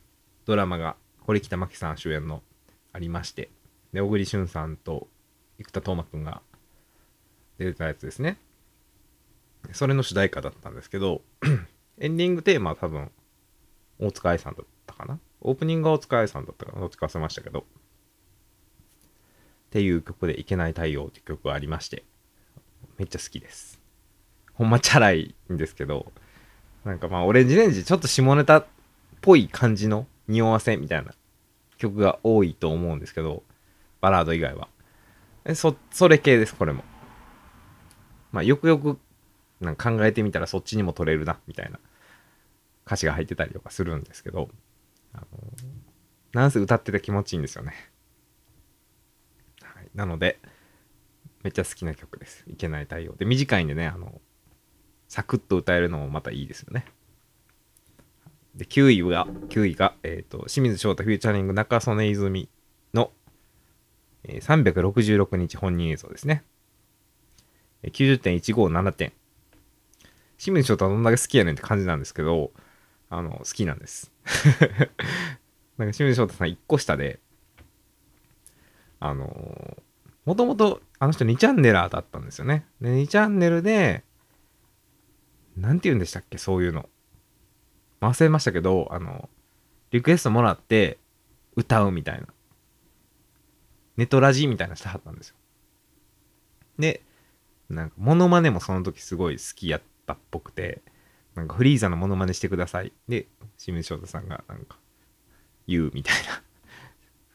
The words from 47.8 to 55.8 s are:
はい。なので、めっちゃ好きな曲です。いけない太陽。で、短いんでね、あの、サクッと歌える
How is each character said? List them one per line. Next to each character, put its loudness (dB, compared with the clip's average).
は -20
い。 -20
な -4
の -4
で、 0
め -6
っ -4
ち -4
ゃ -2
好 -10
き -10
な -6
曲 -20
で -20
す。 -20
い -18
け -8
な -6
い -10
太 -12
陽。 -12
で、 -6
短 2
い 0
ん -2
で -4
ね、 -4
あ -10
の、 -16
サ -8
ク -2
ッ -12
と -2
歌 0
え 4
る 0